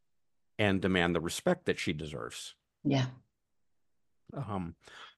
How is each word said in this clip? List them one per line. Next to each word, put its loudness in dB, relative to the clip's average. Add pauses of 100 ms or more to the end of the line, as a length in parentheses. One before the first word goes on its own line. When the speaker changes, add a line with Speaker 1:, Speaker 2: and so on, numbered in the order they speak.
(600)
Speaker 1:
and 4
demand 4
the 2
respect 0
that 0
she -2
deserves. -10 (280)
Speaker 2:
Yeah. 2 (1300)
Speaker 1:
Um, -6 (420)